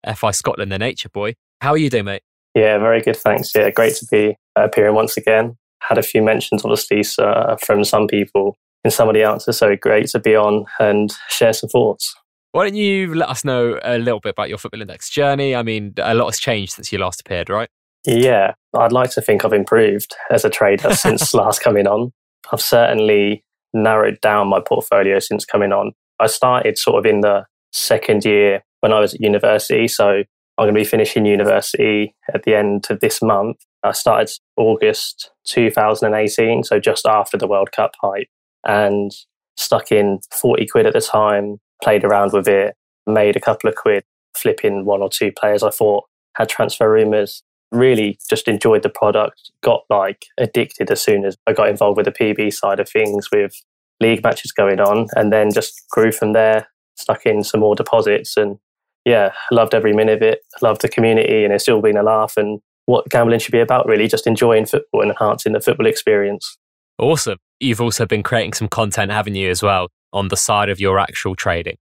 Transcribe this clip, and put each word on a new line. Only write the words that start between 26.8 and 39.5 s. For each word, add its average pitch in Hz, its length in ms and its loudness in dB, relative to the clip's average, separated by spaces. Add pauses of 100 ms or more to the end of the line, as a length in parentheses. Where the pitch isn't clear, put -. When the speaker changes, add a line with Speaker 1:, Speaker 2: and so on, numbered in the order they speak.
Speaker 2:
of 104 100 0
in 104 120 2
the 101 240 0 (280)
second 110 520 0
year 101 400 2 (160)
when 110 120 2
I 107 60 4
was 104 160 0
at - 60 -12
university, 107 680 2
so 101 380 0 (340)
I'm 113 80 2
gonna 104 60 2
be 107 100 2
finishing 107 420 0
university 104 880 0 (220)
at 104 80 -4
the 110 140 2
end 101 340 -2
of 104 80 -4
this - 240 -2
month. 107 360 -2 (260)
I 104 80 0
started 113 360 0 (280)
August - 760 0 (140)
two 117 260 0
thousand 107 420 0
and 107 40 0
eighteen, 113 480 0
so 104 160 0
just 110 260 -2
after 104 320 0
the 92 80 -4
World 98 240 0
Cup - 220 -2 (100)
hype, 101 240 -4 (400)
and 104 460 0 (440)